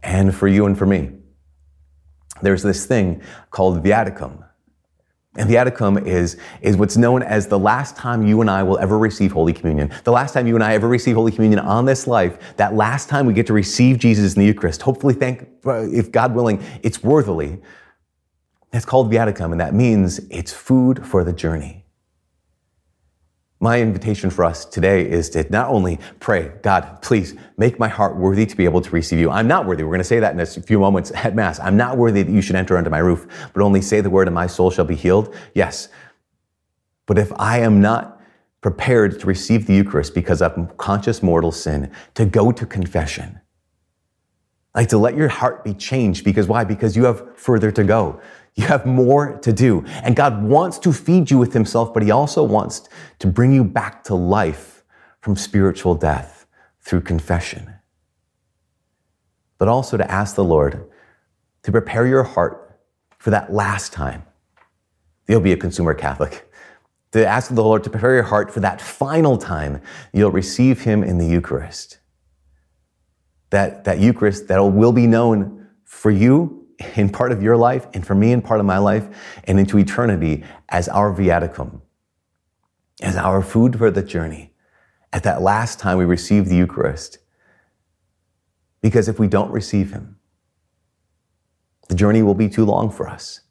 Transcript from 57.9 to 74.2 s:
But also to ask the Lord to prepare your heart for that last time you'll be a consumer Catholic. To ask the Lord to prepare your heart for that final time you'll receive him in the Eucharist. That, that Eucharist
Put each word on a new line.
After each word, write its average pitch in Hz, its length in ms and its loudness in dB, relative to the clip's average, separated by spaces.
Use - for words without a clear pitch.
But 95 100 0
also 127 280 -2
to 101 160 -2
ask 101 240 -4
the 101 80 0
Lord 76 420 0
to - 80 -6
prepare 117 360 0
your 131 160 2
heart - 560 -4
for - 100 -4
that 101 240 0
last 101 400 -4
time 69 300 -10
you'll 110 120 4
be 92 140 2
a 87 40 -2
consumer 85 360 -2
Catholic. 71 560 -6
To 110 140 2
ask 113 280 -2
the 113 100 2
Lord 107 200 2
to - 60 -8
prepare 120 260 0
your 120 80 2
heart 104 280 -2
for 113 100 -6
that 95 200 -4
final 143 560 0
time 73 440 -8
you'll 101 200 2
receive 123 500 0
him 107 220 0
in 92 160 -2
the 82 80 0
Eucharist. - 720 -4
That, 101 320 -2
that 87 160 -2
Eucharist 107 480 0